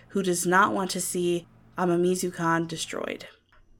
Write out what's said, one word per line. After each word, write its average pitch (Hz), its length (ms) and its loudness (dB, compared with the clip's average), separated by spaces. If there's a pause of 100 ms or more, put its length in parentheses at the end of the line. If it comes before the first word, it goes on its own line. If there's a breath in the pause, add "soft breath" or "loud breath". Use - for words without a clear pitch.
who 196 140 -2
does 175 240 0
not 196 260 4
want 190 180 -2
to 180 100 -4
see 175 440 -2 (320)
Amamizukan 175 920 2
destroyed. - 600 -8 (520)